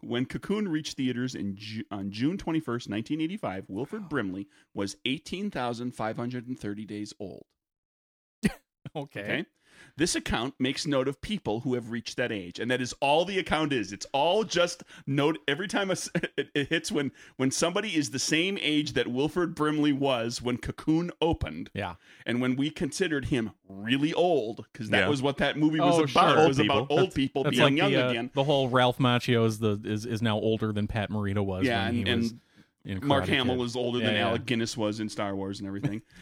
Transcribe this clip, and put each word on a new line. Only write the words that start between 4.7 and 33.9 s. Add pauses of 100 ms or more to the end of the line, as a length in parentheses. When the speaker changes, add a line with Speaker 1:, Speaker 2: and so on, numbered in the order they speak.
Speaker 1:
was (100)
eighteen
thousand
five
hundred
and
thirty
days
old. (960)
Speaker 2:
<laughs> (440)
Okay.
Speaker 1:
Okay? (500)
"This
account
makes
note
of
people
who
have
reached
that
age."
And
that
is
all
the
account
is.
It's
all
just (240)
note. (100)
Every
time
a
s-, (140)
<laughs>
it,
it
hits
when, (240)
when
somebody
is
the
same
age
that
Wilford
Brimley
was
when
Cocoon (100)
opened.
Speaker 2:
Yeah. (320)
Speaker 1:
And
when
we
considered
him (160)
really
old,
'cause
that
Speaker 3:
Yeah.
Speaker 1:
was
what
that
movie
was
Speaker 2:
Oh,
Speaker 1:
about.
Speaker 2:
sure.
Speaker 1:
It
was
Speaker 3:
Old
Speaker 1:
about
Speaker 3:
people.
Speaker 1:
old
Speaker 2:
That's,
Speaker 1:
people
Speaker 2:
that's
Speaker 1:
being
Speaker 2:
like
Speaker 1:
young
Speaker 2:
the,
uh,
Speaker 1:
again.
Speaker 2:
the
whole
Ralph
Macchio
is
the,
is,
is
now
older
than
Pat
Morita
was
Speaker 1:
Yeah,
Speaker 2:
when
Speaker 1:
and,
Speaker 2:
he
was
Speaker 1:
and (640)
Speaker 2:
in
Speaker 1:
Mark
Speaker 2:
Karate
Speaker 1:
Hamill
Speaker 2:
Kid.
Speaker 1:
is
older